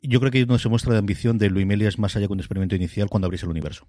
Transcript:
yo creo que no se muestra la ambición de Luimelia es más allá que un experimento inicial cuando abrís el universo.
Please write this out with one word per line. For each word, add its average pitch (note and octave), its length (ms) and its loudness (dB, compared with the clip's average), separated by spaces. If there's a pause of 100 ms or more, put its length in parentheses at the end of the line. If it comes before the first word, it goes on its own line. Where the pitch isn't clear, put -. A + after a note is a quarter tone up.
yo B2 180 2
creo C3 120 2
que B2+ 140 4
no B2 140 4
se - 80 -2
muestra A#2 240 2
la A2 80 4
ambición G#2 380 0
de G#2 120 4
Luimelia G2+ 380 2
es G2+ 100 -4
más G2+ 160 -2
allá G2+ 140 0
que G2 40 -4
un G2 60 -4
experimento F#2+ 380 -4
inicial F#2 320 -2
cuando F#2+ 180 0
abrís F2+ 160 -6
el F2+ 60 -6
universo. D#2+ 400 -8